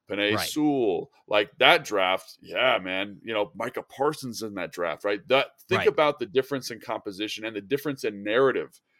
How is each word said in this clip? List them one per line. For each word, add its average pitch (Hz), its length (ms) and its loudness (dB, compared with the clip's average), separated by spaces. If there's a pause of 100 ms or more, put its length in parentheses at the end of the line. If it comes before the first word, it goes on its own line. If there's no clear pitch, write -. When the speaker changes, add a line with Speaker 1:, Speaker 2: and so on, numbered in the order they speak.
(100)
Speaker 1:
Penei 104 240 0
Speaker 2:
Right. 95 140 -2
Speaker 1:
Sewell, 135 640 0 (180)
like, 104 300 2
that 143 260 6
draft, 95 560 0
yeah, 113 380 0
man, 95 440 -6
you 113 120 -8
know, 104 200 -2
Micah 113 280 -6
Parsons 131 600 -4
in 107 120 -10
that 90 180 -6
draft, 85 320 -6
right? 101 240 -2
That, - 200 4 (200)
think 190 120 2
Speaker 2:
Right. 214 80 4
Speaker 1:
about 147 300 2
the 120 80 -4
difference 127 440 -2
in 110 100 -12
composition 107 640 -8
and 110 100 -8
the 101 60 -6
difference 135 440 -4
in 104 200 -4
narrative 110 560 2 (200)